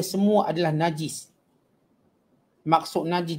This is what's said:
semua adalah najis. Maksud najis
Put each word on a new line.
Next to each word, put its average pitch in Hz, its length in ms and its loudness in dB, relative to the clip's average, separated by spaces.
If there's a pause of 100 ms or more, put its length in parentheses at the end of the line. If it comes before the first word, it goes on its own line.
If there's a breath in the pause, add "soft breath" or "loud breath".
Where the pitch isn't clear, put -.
semua 202 400 2
adalah 165 240 -2
najis. 156 640 -4 (1300)
Maksud 160 480 0
najis 175 280 0